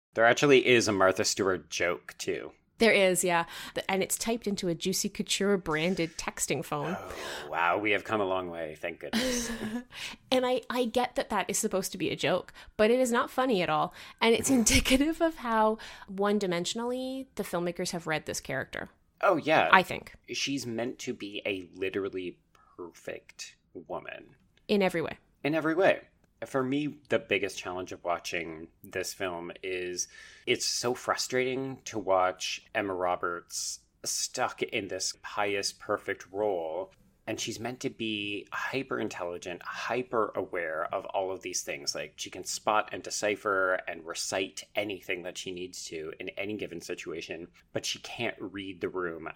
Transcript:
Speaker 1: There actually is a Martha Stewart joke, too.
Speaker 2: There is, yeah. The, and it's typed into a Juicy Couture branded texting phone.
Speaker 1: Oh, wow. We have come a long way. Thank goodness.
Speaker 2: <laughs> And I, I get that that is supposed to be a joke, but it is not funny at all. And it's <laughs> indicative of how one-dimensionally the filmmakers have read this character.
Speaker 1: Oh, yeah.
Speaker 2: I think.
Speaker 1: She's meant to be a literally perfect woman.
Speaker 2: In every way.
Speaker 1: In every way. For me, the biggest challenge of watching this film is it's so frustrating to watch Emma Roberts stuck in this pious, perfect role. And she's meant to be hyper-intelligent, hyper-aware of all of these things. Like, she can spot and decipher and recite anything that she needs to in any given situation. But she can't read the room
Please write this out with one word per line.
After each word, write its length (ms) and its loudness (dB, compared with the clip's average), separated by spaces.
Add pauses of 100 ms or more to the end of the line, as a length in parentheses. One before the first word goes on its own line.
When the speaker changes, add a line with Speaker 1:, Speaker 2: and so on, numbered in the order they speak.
(140)
Speaker 1:
There 120 6
actually 380 8
is 220 8
a 60 4
Martha 320 6
Stewart 460 2
joke, 480 -2
too. 340 -6 (260)
Speaker 2:
There 140 8
is, 320 4
yeah. 220 2 (280)
The, 160 -4
and 140 2
it's 120 -2
typed 300 -2
into 220 -2
a 60 2
Juicy 340 -2
Couture 480 0
branded 600 0
texting 480 -2
phone. 320 -4
Speaker 1:
Oh, 160 -10 (380)
wow. 260 4
We 140 2
have 140 4
come 160 0
a 40 2
long 260 0
way. 300 -8
Thank 200 -6
goodness. 500 -2 (400)
Speaker 2:
<laughs> 400 -12
And 160 4
I, 140 2 (100)
I 140 2
get 320 0
that 140 0
that 200 0
is 80 -2
supposed 320 0
to 80 -10
be 120 -2
a 40 -2
joke, 380 0 (240)
but 160 6
it 80 6
is 100 4
not 220 2
funny 300 2
at 60 2
all. 240 2 (280)
And 120 6
it's 180 2
<laughs> 100 6
indicative 600 4
of 180 2
how 400 2 (280)
one-dimensionally 1300 0
the 80 -2
filmmakers 480 -2
have 160 -6
read 200 -2
this 140 -4
character. 500 -6 (320)
Speaker 1:
Oh, 160 6
yeah. 340 6
Speaker 2:
I 100 10
think. 320 -8 (180)
Speaker 1:
She's 320 -2
meant 360 -4
to 140 -4
be 300 -8
a 320 -2
literally 600 -4 (400)
perfect 800 -14 (320)
woman. 480 -10 (320)
Speaker 2:
In 140 4
every 200 2
way. 160 -6 (240)
Speaker 1:
In 140 2
every 180 2
way. 280 6 (440)
For 160 0
me, 360 -2 (100)
the 100 4
biggest 400 0
challenge 320 -6
of 140 -12
watching 640 -4 (160)
this 280 -6
film 380 -6 (140)
is 420 -6 (400)
it's 180 2
so 300 0
frustrating 920 -2
to 120 -8
watch 640 0 (120)
Emma 180 0
Roberts 840 -2 (240)
stuck 580 -2
in 240 -2
this 360 -4
pious, 500 -2
perfect 580 -4
role. 600 -2 (340)
And 120 -4
she's 220 -6
meant 200 -8
to 100 -4
be 600 -6
hyper-intelligent, 1120 -4
hyper-aware 1300 -2
of 120 -2
all 240 0
of 120 -6
these 180 -4
things. 340 -6
Like, 220 -8
she 140 -10
can 140 -10
spot 480 0
and 100 -6
decipher 840 2
and 200 -8
recite 580 -4 (100)
anything 500 -4
that 120 -10
she 160 -8
needs 340 -10
to 240 -8 (100)
in 100 -10
any 260 -6
given 240 -8
situation. 680 -10 (260)
But 100 -4
she 140 -4
can't 420 -6
read 400 -10
the 80 -2
room 480 -4